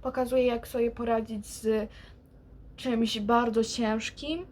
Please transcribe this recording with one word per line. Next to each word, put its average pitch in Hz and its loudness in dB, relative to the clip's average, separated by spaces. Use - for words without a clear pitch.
pokazuje, 254 2
jak 233 0
sobie 233 0
poradzić 226 -2
z 220 -2
czymś 226 0
bardzo 226 4
ciężkim. 240 -2